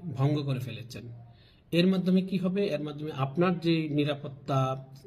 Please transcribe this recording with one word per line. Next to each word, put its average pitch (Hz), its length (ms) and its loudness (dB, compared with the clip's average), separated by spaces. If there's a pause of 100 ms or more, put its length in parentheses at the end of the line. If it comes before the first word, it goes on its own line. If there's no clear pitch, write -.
(160)
ভঙ্গ 147 260 2
করে 135 180 -2
ফেলেছেন। 110 440 -10 (680)
এর 175 160 4
মাধ্যমে 185 340 4
কি 185 160 -4
হবে? 190 300 0
এর 147 120 -2
মাধ্যমে 151 320 -6
আপনার 170 480 0
যে 165 320 2
নিরাপত্তা, 139 960 0 (220)